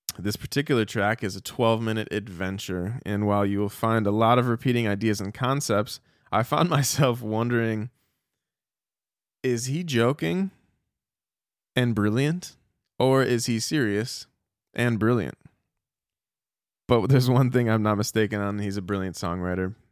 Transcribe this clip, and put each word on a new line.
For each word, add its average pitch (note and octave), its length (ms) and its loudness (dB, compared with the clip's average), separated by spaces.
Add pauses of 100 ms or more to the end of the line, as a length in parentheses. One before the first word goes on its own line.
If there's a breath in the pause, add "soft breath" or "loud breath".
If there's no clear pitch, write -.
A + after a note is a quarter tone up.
(180)
This G2+ 180 -4
particular C#3 480 0
track G#2+ 380 -2
is G2+ 140 -6
a F#2+ 40 -12
twelve-minute A2+ 680 0
adventure, F#2+ 960 -6
and G#2 200 -2
while G2+ 200 2
you G2+ 140 0
will G2+ 80 0
find A2+ 380 0
a G2+ 40 2
lot A2+ 280 4
of B2 100 2
repeating A#2+ 400 0
ideas G#2 320 0
and G2 120 -6
concepts, B2 680 -2 (320 soft breath)
I A2 100 2
found E3+ 280 2
<laughs> - 0 -
myself C3+ 520 2
wondering, A2+ 680 -2 (1500)
is B2 240 -2
he D#3+ 180 -4
joking D#3+ 680 0 (1300)
and B2 180 2
brilliant, B2+ 640 0 (420)
or C3 240 4
is A#2+ 240 0
he A2+ 140 0
serious A2+ 680 -2 (480)
and A#2+ 240 0
brilliant? G#2+ 400 0 (1500)
But A#2 200 4
there's C3 220 4
one B2+ 200 4
thing A#2+ 180 2
I'm A2 140 2
not G#2+ 140 2
mistaken G#2 440 0
on. G2+ 180 -4
He's G2+ 180 -6
a G2+ 60 -6
brilliant F#2+ 340 -4
songwriter, F2+ 580 -4 (180)